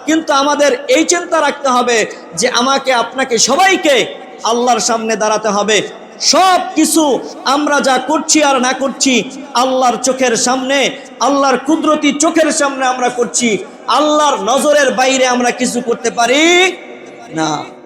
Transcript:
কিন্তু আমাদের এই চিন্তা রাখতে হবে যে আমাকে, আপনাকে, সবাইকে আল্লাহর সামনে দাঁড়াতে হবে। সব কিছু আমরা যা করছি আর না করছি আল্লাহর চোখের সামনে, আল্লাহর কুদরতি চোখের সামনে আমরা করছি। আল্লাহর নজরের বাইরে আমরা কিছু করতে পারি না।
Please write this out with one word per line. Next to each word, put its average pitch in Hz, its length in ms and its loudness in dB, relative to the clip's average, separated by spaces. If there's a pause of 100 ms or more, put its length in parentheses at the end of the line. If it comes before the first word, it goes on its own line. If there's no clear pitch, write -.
কিন্তু 311 280 0
আমাদের 285 380 2 (160)
এই 277 160 4
চিন্তা 330 380 0
রাখতে 277 280 -2
হবে 240 360 2 (300)
যে 240 140 -2
আমাকে, 262 440 0
আপনাকে, 240 440 -2
সবাইকে 294 680 2 (380)
আল্লাহর 240 360 0
সামনে 226 360 -2
দাঁড়াতে 214 340 0
হবে। 202 320 0 (380)
সব 359 400 4 (160)
কিছু 302 440 2 (260)
আমরা 294 340 0
যা 254 180 2
করছি 294 460 0
আর 277 160 2
না 254 140 0
করছি 254 500 0 (300)
আল্লাহর 262 420 2
চোখের 254 400 0
সামনে, 262 540 0 (300)
আল্লাহর 269 380 2
কুদরতি 302 560 0
চোখের 320 380 2
সামনে 269 340 -2
আমরা 254 240 0
করছি। 240 480 -2 (300)
আল্লাহর 294 560 2
নজরের 277 480 2
বাইরে 254 360 2
আমরা 240 240 0
কিছু 247 300 -4
করতে 233 300 -4
পারি 320 600 2 (640)
না। 156 280 -2 (220)